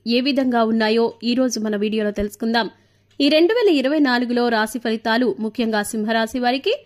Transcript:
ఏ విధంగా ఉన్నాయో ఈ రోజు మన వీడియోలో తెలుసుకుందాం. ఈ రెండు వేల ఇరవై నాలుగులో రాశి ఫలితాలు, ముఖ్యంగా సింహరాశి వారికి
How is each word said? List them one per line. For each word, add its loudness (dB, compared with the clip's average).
ఏ 2
విధంగా 2
ఉన్నాయో 2
ఈ 0
రోజు 0
మన -2
వీడియోలో -2
తెలుసుకుందాం. -4
ఈ 4
రెండు 4
వేల 2
ఇరవై 2
నాలుగులో 0
రాశి -2
ఫలితాలు, 0
ముఖ్యంగా -2
సింహరాశి -4
వారికి -2